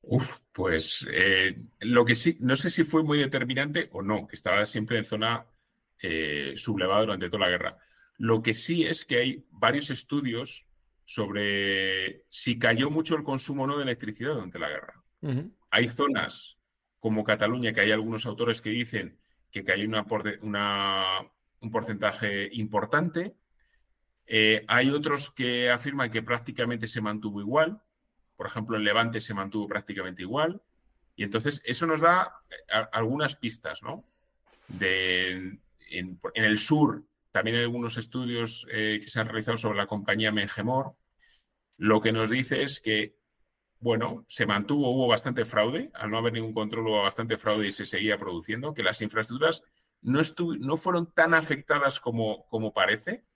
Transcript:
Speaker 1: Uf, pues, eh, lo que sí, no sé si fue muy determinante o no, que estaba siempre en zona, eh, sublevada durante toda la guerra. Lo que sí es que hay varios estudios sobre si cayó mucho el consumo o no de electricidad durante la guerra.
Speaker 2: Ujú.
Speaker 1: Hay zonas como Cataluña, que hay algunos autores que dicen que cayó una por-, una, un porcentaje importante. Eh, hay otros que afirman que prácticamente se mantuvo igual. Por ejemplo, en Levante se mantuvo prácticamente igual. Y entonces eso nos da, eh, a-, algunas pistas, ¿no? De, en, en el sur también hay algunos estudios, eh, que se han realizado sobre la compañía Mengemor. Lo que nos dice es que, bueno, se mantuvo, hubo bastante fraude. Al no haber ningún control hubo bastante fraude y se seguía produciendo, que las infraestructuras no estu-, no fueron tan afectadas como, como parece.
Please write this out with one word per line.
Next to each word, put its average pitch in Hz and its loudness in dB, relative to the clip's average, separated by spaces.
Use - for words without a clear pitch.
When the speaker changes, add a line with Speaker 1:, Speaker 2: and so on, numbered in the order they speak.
Speaker 1:
Uf, - 0
pues, - 0
eh, 95 4
lo 120 6
que 117 4
sí, 165 2
no 127 2
sé 170 0
si 165 2
fue 160 2
muy 147 2
determinante 139 -2
o 98 -8
no, 104 -2
que - -16
estaba 101 2
siempre 113 -2
en 110 -2
zona, 113 -2
eh, 76 -2
sublevada 98 0
durante 95 -2
toda 95 0
la 90 4
guerra. 87 -2
Lo 113 2
que 113 0
sí 165 0
es - -2
que 120 2
hay 127 0
varios - 2
estudios 131 -4
sobre 98 -2
si 117 -2
cayó 117 4
mucho 160 0
el 147 -2
consumo 139 -4
o - 0
no 143 -2
de 143 -2
electricidad 120 -4
durante 92 -8
la 78 -4
guerra. - -10
Speaker 2:
Ujú. 151 -4
Speaker 1:
Hay 113 4
zonas - -2
como 107 0
Cataluña, 110 2
que 110 0
hay 104 6
algunos 110 0
autores 117 -2
que 107 -4
dicen 113 -4
que 98 -8
cayó 98 0
una 107 -2
por-, 104 -4
una, 98 0
un 113 -8
porcentaje 104 -2
importante. 131 0
Eh, 110 4
hay 127 4
otros 147 -2
que 123 0
afirman 123 0
que 113 -2
prácticamente 117 -2
se 113 -4
mantuvo 104 -4
igual. 156 2
Por 123 -8
ejemplo, 113 -4
en 107 0
Levante 113 2
se 110 -8
mantuvo 101 -4
prácticamente 98 -8
igual. 151 -2
Y 101 -4
entonces 143 -2
eso 123 -2
nos 156 0
da, 175 4
eh, - -16
a-, 110 0
algunas 127 0
pistas, - -6
¿no? 175 -12
De, 92 0
en, 90 -8
en 113 2
el 107 4
sur - 4
también 110 2
hay 120 2
algunos 120 -4
estudios, 120 -6
eh, 107 -2
que - -14
se - -4
han 110 0
realizado 113 -2
sobre 107 -2
la 101 0
compañía 104 0
Mengemor. 107 -2
Lo 107 4
que 113 2
nos 110 0
dice 131 0
es 139 -4
que, 110 -2
bueno, 113 -2
se - 0
mantuvo, 123 2
hubo 127 2
bastante 117 2
fraude. 120 0
Al 107 -6
no 110 0
haber 117 0
ningún 110 -4
control 113 -2
hubo 107 4
bastante 113 0
fraude 107 0
y 95 -2
se 95 -8
seguía 101 0
produciendo, 104 -6
que - -4
las 95 2
infraestructuras 127 0
no 131 2
estu-, 165 0
no 139 -2
fueron 170 0
tan 165 6
afectadas 143 2
como, 113 -2
como 110 -4
parece. 107 0